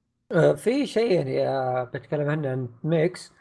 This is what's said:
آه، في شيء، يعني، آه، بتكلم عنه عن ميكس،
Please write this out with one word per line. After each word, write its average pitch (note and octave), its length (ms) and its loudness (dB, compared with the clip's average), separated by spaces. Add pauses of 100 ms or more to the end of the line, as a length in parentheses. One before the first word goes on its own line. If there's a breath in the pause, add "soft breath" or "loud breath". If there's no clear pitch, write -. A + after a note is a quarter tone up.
(320)
آه، D3+ 220 6
في B3 320 0
شيء، A3+ 260 0
يعني، C3+ 360 0
آه، C3 360 -2
بتكلم C#3+ 460 -4
عنه D3+ 200 -2
عن B2+ 200 -4 (140)
ميكس، E3 580 -2